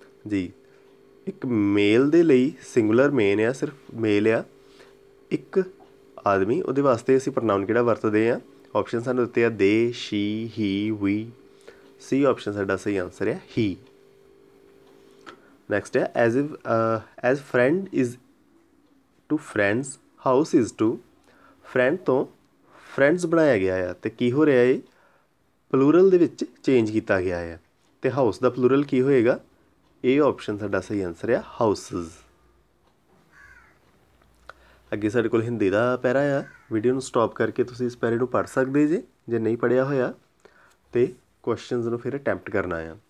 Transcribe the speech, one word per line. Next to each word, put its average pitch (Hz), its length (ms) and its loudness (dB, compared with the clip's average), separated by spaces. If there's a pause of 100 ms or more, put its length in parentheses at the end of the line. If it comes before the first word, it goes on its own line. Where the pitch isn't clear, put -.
(280)
ਜੀ, 95 240 -4 (760)
ਇੱਕ 190 200 -10
ਮੇਲ 104 640 2
ਦੇ 170 120 6
ਲਈ 139 300 4 (100)
ਸਿੰਗੂਲਰ 120 480 2
ਮੇਨ 104 300 2
ਆ, 113 120 0
ਸਿਰਫ 147 220 -6 (200)
ਮੇਲ 110 340 2
ਆ। 113 160 0 (840)
ਇੱਕ 185 320 -4 (640)
ਆਦਮੀ, 98 360 0
ਉਹਦੇ 139 200 -2
ਵਾਸਤੇ 135 340 2
ਅਸੀਂ 131 160 -2
ਪ੍ਰੋਨਾਊਨ 101 340 0
ਕਿਹੜਾ 113 160 0
ਵਰਤਦੇ 110 480 0
ਆ? 143 100 -2 (340)
ਆਪਸ਼ਨ 110 260 -2
ਸਾਨੂੰ 123 240 -2
ਦਿੱਤੇ 117 200 0
ਆ 117 40 2
they, 110 420 2
she, 107 580 -6
he, 104 580 -4
we। 107 240 -2 (680)
ਸੀ 135 220 -2
ਆਪਸ਼ਨ 117 300 0
ਸਾਡਾ 98 240 -2
ਸਹੀ 101 200 -4
ਆਨਸਰ 92 320 -6
ਆ 117 40 -2
he। 110 420 -4 (2000)
ਨੈਕਸਟ 101 260 -2
ਹੈ, 160 160 -2 (160)
as 113 60 -2
if, 143 220 -4
ਅ, 113 440 -2 (320)
as 135 60 -2
friend 139 440 0 (180)
is 123 80 0 (1200)
to 151 40 -2
friends, 110 500 -2 (100)
house 139 680 0
is 101 60 -2 (140)
to, 113 140 0 (680)
ਫਰੈਂਡ 131 340 0
ਤੋਂ 143 280 -2 (680)
ਫਰੈਂਡਸ 165 300 2
ਬਣਾਇਆ 156 320 4
ਗਿਆ 92 320 -2
ਆ, - 20 -8
ਤੇ 110 180 -8
ਕੀ 123 220 -2
ਹੋ 151 140 2
ਰਿਹਾ 131 160 6
ਏ? 135 180 2 (880)
ਪਲੂਰਲ 151 400 6
ਦੇ 180 80 6
ਵਿੱਚ - 260 0 (180)
ਚੇਂਜ 117 280 2
ਕੀਤਾ 101 300 0
ਗਿਆ 87 340 -4
ਆ। 82 40 -18 (440)
ਤੇ 131 80 0
ਹਾਊਸ 120 280 0
ਦਾ 123 120 0
ਪਲੂਰਲ 127 340 2
ਕੀ 135 180 0
ਹੋਏਗਾ? 131 380 2 (640)
ਇਹ 135 180 2
ਆਪਸ਼ਨ 107 360 -2
ਸਾਡਾ 101 220 -4
ਸਹੀ 101 200 -6
ਆਨਸਰ 90 300 -6
ਆ 127 120 0 (180)
ਹਾਊਸਿਸ। 87 480 -2 (2750)
ਅੱਗੇ 107 180 -2
ਸਾਡੇ 113 180 0
ਕੋਲ 113 140 0
ਹਿੰਦੀ 107 280 0
ਦਾ 123 260 0
ਪੈਰਾ 139 440 0
ਆ, 139 40 -8 (280)
ਵੀਡੀਓ 113 200 0
ਨੂੰ 131 100 -4
ਸਟਾਪ 113 320 -2
ਕਰਕੇ 113 300 -2
ਤੁਸੀਂ 123 220 -8
ਇਸ 120 100 -8
ਪੈਰੇ 117 200 -2
ਨੂੰ 123 120 -2
ਪੜ੍ਹ 98 180 -2
ਸਕਦੇ 135 400 0
ਜੇ, 180 160 -2 (260)
ਜੇ 117 100 -2
ਨਹੀਂ 113 180 -2
ਪੜ੍ਹਿਆ 123 280 0
ਹੋਇਆ, 139 300 -4 (760)
ਤੇ 123 220 0 (280)
ਕੁਐਸਚਨਸ 117 440 -4
ਨੂੰ 117 120 -4
ਫਿਰ 123 180 -8
ਅਟੈਂਪਟ 104 340 -6
ਕਰਨਾ 90 260 -2
ਆ। 82 200 -10 (140)